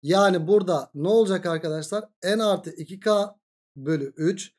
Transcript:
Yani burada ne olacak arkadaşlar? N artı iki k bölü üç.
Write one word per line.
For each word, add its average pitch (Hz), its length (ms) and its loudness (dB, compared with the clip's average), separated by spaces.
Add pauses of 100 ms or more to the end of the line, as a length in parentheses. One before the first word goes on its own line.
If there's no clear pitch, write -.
Yani 180 460 2
burada 180 460 2
ne 147 140 -4
olacak 196 380 2
arkadaşlar? 160 640 -6 (140)
N 214 200 0
artı 196 260 0
iki 175 300 -14
k 208 360 0 (400)
bölü 139 420 -4
üç. 180 420 -2